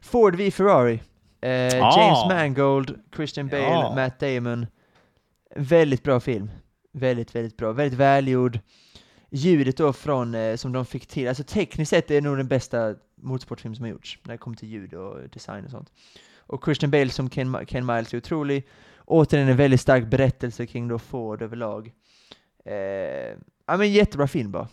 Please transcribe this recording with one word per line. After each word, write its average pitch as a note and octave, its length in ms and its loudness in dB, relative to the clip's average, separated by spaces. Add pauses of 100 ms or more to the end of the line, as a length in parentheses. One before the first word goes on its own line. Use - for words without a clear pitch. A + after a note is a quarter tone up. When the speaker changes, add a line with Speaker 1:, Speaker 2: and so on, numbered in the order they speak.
Speaker 1:
Ford G#3+ 340 4
v G3 160 0
Ferrari. D3+ 420 4 (480)
Eh, B2+ 420 0
Speaker 2:
Ah. C#3 160 8
Speaker 1:
James F#3 300 6
Mangold, C#3 720 0 (160)
Christian C#3+ 320 -6
Bale, C#3 160 -2
Speaker 2:
Ja. C#3+ 320 0
Speaker 1:
Matt C3 240 -4
Damon. A#2+ 480 -4 (880)
Väldigt C#3+ 480 2
bra C3 160 2
film. G#2+ 300 -4 (440)
Väldigt, B2 420 -4
väldigt A2+ 220 -6
bra. A2 140 -2
Väldigt B2+ 280 -2
välgjord. C3 600 2 (680)
Ljudet C#3 480 2
då D3 160 2
från, B2 420 -4
eh, A2+ 200 -2
som B2+ 160 -8
de B2+ 140 -4
fick - 220 -12
till. C3 200 -4
Alltså B2+ 160 -4
tekniskt - 460 -4
sett E3 220 2
är D3 40 2
det C#3+ 60 4
nog C#3+ 160 -2
den C3 100 -4
bästa A#2 480 -2 (260)
motorsportfilm B2+ 540 -10
som B2 100 -12
har A2+ 40 -8
gjorts - 340 -16
när - 100 -16
det A#2 40 -14
kommer A#2 200 -14
till A2 120 -18
ljud G#2 240 -14
och F#2 360 -14
design - 360 -16
och C#3 60 -16
sånt. - 200 -18 (460)
Och - 280 -14
Christian D3 260 0
Bale C#3 180 2
som C3 200 -6
Ken C3 260 -6
Ma-, - 100 -8
Ken B2+ 200 -6
Miles A#2 280 -4
är A#2+ 40 -6
otrolig. C#3+ 500 -4 (380)
Återigen D3 440 4
en B2 80 4
väldigt C3+ 240 6
stark B2+ 260 4
berättelse B2+ 580 0
kring A#2+ 220 -8
då A#2 120 -4
Ford A2 420 -10
överlag. A2 500 -10 (720)
Eh, G#2 100 -10 (920)
ja, F3 100 0
men G#3 160 2
jättebra E3 340 4
film A2 240 -4
bara. F#2+ 220 -6